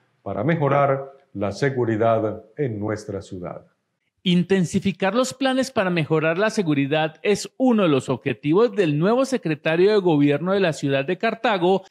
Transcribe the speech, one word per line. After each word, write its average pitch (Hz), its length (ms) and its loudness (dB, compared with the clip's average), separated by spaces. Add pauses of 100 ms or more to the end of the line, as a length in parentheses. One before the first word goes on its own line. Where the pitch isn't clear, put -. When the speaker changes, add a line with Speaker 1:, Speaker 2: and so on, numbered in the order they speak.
(220)
Speaker 1:
para 98 200 -6
mejorar 139 680 0 (200)
la 101 200 -4
seguridad 110 920 0 (140)
en 117 240 -4
nuestra 104 420 -6
ciudad. 87 420 -12 (580)
Speaker 2:
Intensificar 190 920 0
los 254 180 0
planes 262 380 -2
para 190 180 0
mejorar 160 480 0
la 214 140 0
seguridad 156 720 -2
es 202 340 -2
uno 233 280 2
de 175 40 4
los 139 220 2
objetivos 156 680 0
del 156 220 0
nuevo 226 260 2
secretario 170 680 0
de 214 40 2
gobierno 156 560 2
de 202 80 0
la 170 140 2
ciudad 139 320 -2
de 180 100 -2
Cartago, 196 760 0